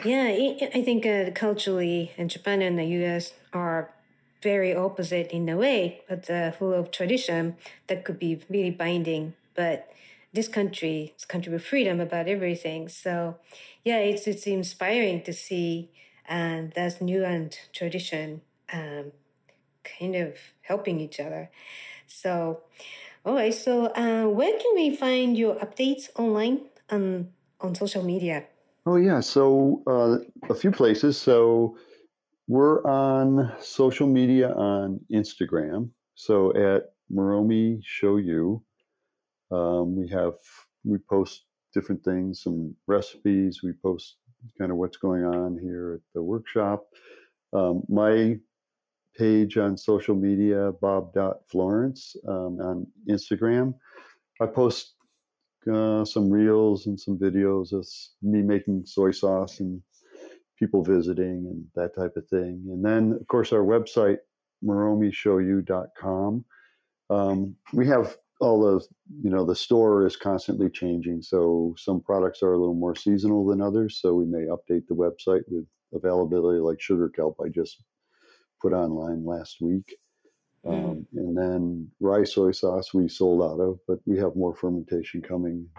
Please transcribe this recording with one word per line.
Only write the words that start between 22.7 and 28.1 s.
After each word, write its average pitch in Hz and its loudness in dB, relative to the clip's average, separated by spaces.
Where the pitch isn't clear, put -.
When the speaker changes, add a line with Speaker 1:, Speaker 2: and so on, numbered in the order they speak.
Speaker 1:
all 262 0
right. 226 2
So, 240 0
uh, 226 2
where 285 2
can 453 2
we 311 2
find 254 2
your 220 2
updates 262 -2
online, 233 0
um, 185 -2
on 180 -4
social 202 -4
media? 175 -4